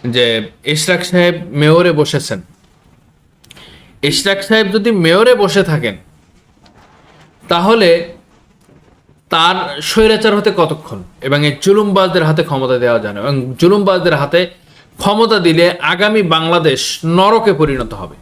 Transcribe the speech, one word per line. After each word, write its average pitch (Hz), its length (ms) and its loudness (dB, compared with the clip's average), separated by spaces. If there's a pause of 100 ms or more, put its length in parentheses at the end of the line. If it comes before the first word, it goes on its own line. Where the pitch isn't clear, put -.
যে 117 460 -2 (140)
ইশরাক 170 400 -2
সাহেব 175 300 2 (160)
মেয়রে 160 420 2
বসেছেন। 143 480 -2 (1600)
ইশরাক 196 400 -2
সাহেব 220 300 0
যদি 214 180 0
মেয়রে 202 440 4
বসে 202 280 0
থাকেন, 151 340 -4 (1500)
তাহলে 175 680 2 (1160)
তার 165 520 -2
স্বৈরাচার 220 540 2
হতে 208 200 0
কতক্ষণ, 117 460 -4 (180)
এবং 143 260 0
এই 135 140 -2
জুলুমবাজদের 190 640 2
হাতে 156 180 0
ক্ষমতা 131 360 -2
দেওয়া 120 200 0
যায় 104 160 -6
না, 101 60 -10
এবং 127 380 -4
জুলুমবাজদের 185 560 2
হাতে 147 320 -2 (520)
ক্ষমতা 214 400 0
দিলে 170 320 2
আগামী 196 520 -2
বাংলাদেশ 160 840 -2
নরকে 196 480 2
পরিণত 135 420 -2
হবে। 87 280 -14